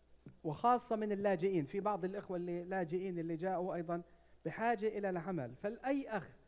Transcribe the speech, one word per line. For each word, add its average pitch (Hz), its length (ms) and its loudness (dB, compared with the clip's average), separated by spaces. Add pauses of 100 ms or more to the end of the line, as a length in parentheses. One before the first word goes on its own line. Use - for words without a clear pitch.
(440)
وخاصة 233 520 4
من 214 160 0
اللاجئين. 196 540 4
في 196 140 -4
بعض 190 260 0
الإخوة 190 320 -4
اللي 175 260 -2
لاجئين 180 560 -2
اللي 165 160 -2
جاءوا 180 400 0
أيضًا 170 260 -2 (440)
بحاجة 220 420 2
إلى 202 220 0
العمل، 165 460 -2
فالأي 262 540 -2
أخ 185 200 -4 (180)